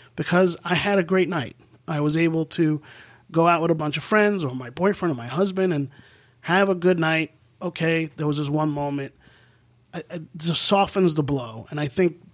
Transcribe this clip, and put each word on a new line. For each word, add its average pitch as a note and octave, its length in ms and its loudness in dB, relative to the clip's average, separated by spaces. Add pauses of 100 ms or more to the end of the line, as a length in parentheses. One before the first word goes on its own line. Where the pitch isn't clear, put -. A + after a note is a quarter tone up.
(160)
because F3 480 2
I E3+ 100 -2
had G3+ 240 0
a F#3 40 2
great F3+ 260 0
night. D#3 280 -6 (320)
I D3+ 120 -4
was D3+ 160 0
able D#3+ 300 0
to D#3 340 0 (520)
go E3 160 4
out E3+ 140 2
with E3 80 2
a E3 40 2
bunch D3+ 220 -2
of D#3+ 80 -4
friends G#3 400 2
or B2+ 100 -4
my B2+ 160 -10
boyfriend F3+ 420 -2
or C3 40 -4
my A#2 100 -10
husband F#3 460 0
and C#3+ 180 -2 (520)
have G3 260 2
a G3 60 0
good F3+ 240 2
night. D#3+ 340 -2 (300)
Okay, E3 440 -2 (100)
there D#3 100 -4
was D3+ 120 0
this C#3+ 120 -4
one D3+ 200 0
moment. C#3+ 440 -6 (800)
I, - 40 -10 (120)
I, F3 60 -12
it E3 60 -12 (140)
just D#3+ 260 2
softens F#3+ 520 4
the D3+ 80 2
blow. A#2+ 480 -6
And D3 100 -8
I D3 60 -2
think E3+ 320 0 (160)